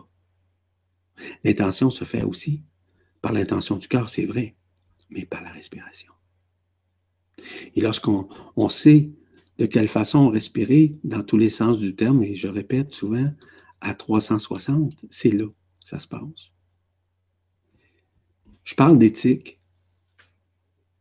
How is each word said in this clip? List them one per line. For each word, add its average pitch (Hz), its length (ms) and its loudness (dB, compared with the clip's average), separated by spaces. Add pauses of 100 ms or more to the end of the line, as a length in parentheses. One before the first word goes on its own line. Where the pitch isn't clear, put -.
(1400)
L'intention 104 460 0
se - 160 -10
fait 117 180 -6
aussi - 400 -6 (580)
par 117 120 -4
l'intention 101 420 -2
du - 120 -12
cœur, 120 220 -2
c'est - 160 -6
vrai, 110 300 -6 (540)
mais - 160 -12
par - 180 -14
la - 80 -20
respiration. - 640 -20 (1600)
Et 98 60 -2
lorsqu'on, 107 480 -2 (260)
on 110 140 0
sait 151 420 4 (460)
de 120 100 -2
quelle 110 200 2
façon 123 420 4
respirer 120 760 2
dans 107 200 -6
tous 107 140 0
les 110 120 4
sens 113 300 0
du 98 160 -4
terme, 120 280 2
et 101 120 -6
je 95 120 -8
répète 127 460 -4
souvent, 120 380 -4 (480)
à 98 140 -8
trois 110 280 -2
cent 107 180 -2
soixante, 139 720 -4
c'est - 200 0
là 107 160 -2
que 104 60 -16 (300)
ça - 160 -14
se - 80 -20
passe. 78 440 -16 (2000)
Je - 100 -14
parle 143 240 8
d'éthique. 113 640 2 (1400)